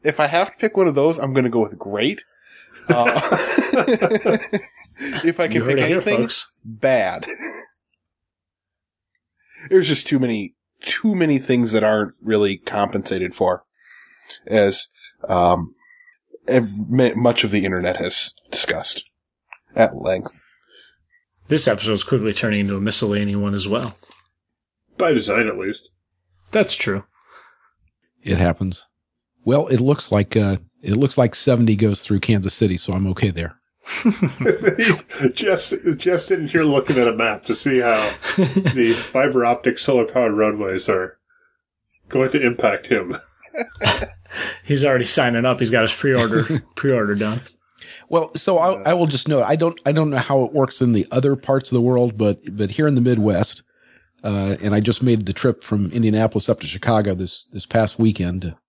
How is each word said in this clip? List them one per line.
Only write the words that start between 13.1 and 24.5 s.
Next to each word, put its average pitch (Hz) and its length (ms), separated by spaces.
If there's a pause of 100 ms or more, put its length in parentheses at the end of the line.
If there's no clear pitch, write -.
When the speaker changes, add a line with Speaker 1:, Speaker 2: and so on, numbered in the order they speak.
Speaker 1:
for, 90 300 (840)
as, 101 420 (400)
um, 87 460 (720)
ev-, 117 220 (200)
ma-, 123 260
much 120 300
of 107 60
the 98 140
internet 90 320
has - 380 (160)
discussed - 540 (680)
at - 220
length. - 360 (1160)
Speaker 2:
This 151 200
episode's 104 360
quickly 110 280
turning 104 280
into 101 160
a 95 40
miscellany 104 560
one 101 180
as 98 140
well. 117 280 (1000)